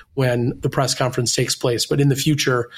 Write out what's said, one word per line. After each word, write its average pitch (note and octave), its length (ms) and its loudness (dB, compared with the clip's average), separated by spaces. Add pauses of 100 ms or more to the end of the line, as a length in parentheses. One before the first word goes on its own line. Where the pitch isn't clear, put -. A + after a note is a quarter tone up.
(140)
when A#2+ 460 0
the C#3 100 -2
press C3 240 0
conference B2 400 -2
takes A#2+ 220 0
place. A#2+ 320 -2
But C#3+ 140 2
in C#3+ 80 4
the C3 60 4
future, C#3 640 0